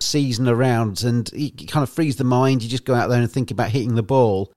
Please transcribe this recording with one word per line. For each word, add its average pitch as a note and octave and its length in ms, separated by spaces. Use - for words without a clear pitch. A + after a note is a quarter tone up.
season B2+ 480
around, A#2 560
and A#2+ 260
it - 400
kind D3+ 100
of B2+ 80
frees D3+ 280
the C3 80
mind. B2+ 360
You A#2 60
just B2 160
go C3 100
out A2+ 140
there A#2+ 140
and A#2 100
think C3 200
about G#2 180
hitting A#2 260
the A2+ 80
ball. G#2+ 540